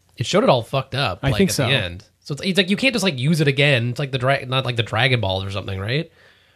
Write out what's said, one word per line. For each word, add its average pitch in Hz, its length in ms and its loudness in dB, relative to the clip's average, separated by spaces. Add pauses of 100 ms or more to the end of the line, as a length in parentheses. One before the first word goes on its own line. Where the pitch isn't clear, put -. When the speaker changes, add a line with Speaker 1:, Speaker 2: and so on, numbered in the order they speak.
(180)
Speaker 1:
It 120 80 -4
showed 208 180 2
it 233 60 4
all 127 120 4
fucked - 320 -4
up, 123 280 -4
Speaker 2:
I 139 80 2
Speaker 1:
like, 110 80 2
Speaker 2:
think 196 120 4
Speaker 1:
at - 60 -4
Speaker 2:
so. 135 100 2
Speaker 1:
the 123 60 0
end. 92 320 -4 (160)
So - 140 -10
it's, 139 80 -8
it's 180 160 -2
like, 185 100 2
you 196 80 0
can't 262 160 2
just, 220 100 -2
like, 175 160 0
use 147 220 2
it 147 80 4
again. 131 400 2
It's 120 100 -4
like 139 140 -6
the 131 60 -4
dra-, 131 260 0
not 127 220 -2
like 123 100 -4
the 117 60 2
Dragon 117 380 2
Balls 95 220 -2
or 98 80 -8
something, 98 300 -6
right? 127 320 -4 (440)